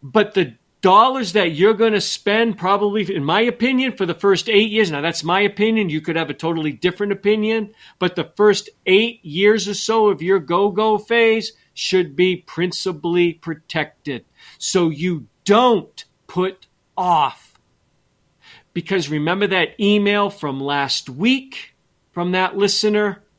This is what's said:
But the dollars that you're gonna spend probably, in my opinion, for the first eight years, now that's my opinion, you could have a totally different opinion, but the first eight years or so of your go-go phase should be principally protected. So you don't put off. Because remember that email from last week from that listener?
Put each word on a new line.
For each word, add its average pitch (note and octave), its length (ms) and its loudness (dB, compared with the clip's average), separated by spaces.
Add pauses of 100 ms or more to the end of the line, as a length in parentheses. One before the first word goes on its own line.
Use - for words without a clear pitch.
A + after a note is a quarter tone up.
But G3 320 0
the C#3+ 200 -2 (260)
dollars G#3+ 520 4
that F3+ 200 0
you're F#3+ 220 4
gonna G#3+ 260 2
spend A3 560 -2
probably, G3+ 580 -2
in D3+ 100 -4
my E3 160 2
opinion, B3 520 0
for G3 140 -4
the E3 80 -4
first G3 340 0
eight G#3+ 220 4
years, G#3 200 0
now C#3+ 100 -4
that's D#3 240 -6
my F3 160 0
opinion, G#3 480 0
you D#3 120 -4
could D#3+ 160 -4
have D#3+ 140 -4
a C#3+ 40 -6
totally D#3+ 380 -4
different G3+ 400 -4
opinion, G#3+ 640 -2 (240)
but F3+ 160 -2
the - 220 -6
first G#3 340 2 (160)
eight A3+ 380 2
years F#3+ 420 2
or G3+ 80 -6
so A3 340 0
of D#3 140 -2
your F#3+ 160 2
go-go G3+ 600 0
phase A3+ 540 0 (220)
should F3 400 -2
be F3+ 220 2
principally F3 960 -2
protected. D#3 920 -8 (340)
So F3 300 0
you D#3+ 380 -4 (180)
don't A3 600 2 (220)
put F#3 400 -6 (300)
off. E3 640 -2 (1120)
Because E3+ 360 -4
remember E3 400 -2
that F3 320 -2
email G3+ 500 2
from C#3+ 300 -6
last C#3 480 -4
week A#3+ 680 -4 (380)
from F3 200 -4
that F#3 240 0
listener? G#3 680 0 (140)